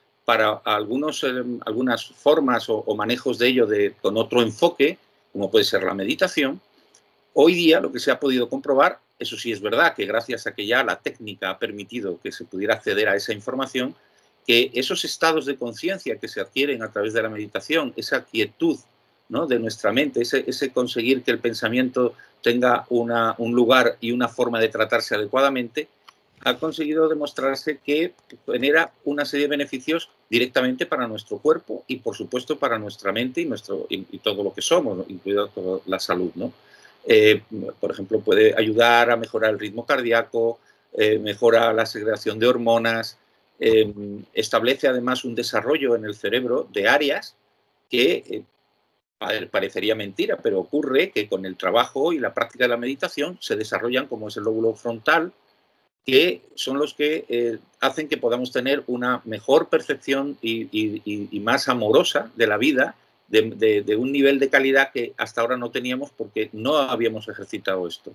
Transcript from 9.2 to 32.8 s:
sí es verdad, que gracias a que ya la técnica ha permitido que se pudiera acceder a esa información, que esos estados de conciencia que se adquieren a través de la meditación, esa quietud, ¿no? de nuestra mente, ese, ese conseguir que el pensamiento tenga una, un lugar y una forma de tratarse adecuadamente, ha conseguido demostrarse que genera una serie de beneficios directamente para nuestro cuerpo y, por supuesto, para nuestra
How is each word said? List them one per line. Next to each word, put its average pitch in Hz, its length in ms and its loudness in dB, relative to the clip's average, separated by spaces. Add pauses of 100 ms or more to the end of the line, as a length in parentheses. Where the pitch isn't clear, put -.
sí 120 140 -6
es 98 100 -6
verdad, 143 340 2
que 101 100 -4
gracias 107 420 -4
a 104 60 -8
que 104 120 -8
ya 120 180 2
la 98 160 -2
técnica 98 500 -8
ha 95 100 -8
permitido 104 600 -8
que 95 100 -10
se 87 140 -14
pudiera 101 280 -2
acceder 104 360 0
a 98 60 2
esa 101 180 -4
información, 127 640 -6 (500)
que 120 280 4
esos 135 320 -2
estados 160 400 0
de 135 120 -4
conciencia 127 600 -6
que 110 100 -12
se 107 140 -8
adquieren 131 420 -2
a 104 80 -10
través 107 220 -2
de 113 80 0
la 110 80 -2
meditación, 113 680 -4
esa 123 280 -4
quietud, 117 540 -2 (520)
¿no? 135 160 -2
de 127 140 0
nuestra 110 320 -2
mente, 131 300 0
ese, 127 260 0
ese 131 240 -4
conseguir 123 500 0
que 123 100 -4
el 110 80 -2
pensamiento 120 760 -2 (280)
tenga 123 480 2
una, 117 480 0
un 117 160 -2
lugar 123 460 4
y 117 120 -4
una 120 160 0
forma 120 320 -2
de 113 100 4
tratarse 110 460 0
adecuadamente, 127 720 0 (520)
ha 127 160 0
conseguido 156 520 0
demostrarse 143 720 -4
que 160 300 0 (320)
genera 143 480 0 (100)
una 147 220 -2
serie 143 220 -2
de 143 100 -2
beneficios 143 520 -4 (200)
directamente 127 560 0
para 131 220 -4
nuestro 107 320 -10
cuerpo - 480 -2
y, 131 100 -6
por - 180 -6
supuesto, 123 420 -6
para 117 200 0
nuestra 104 340 -8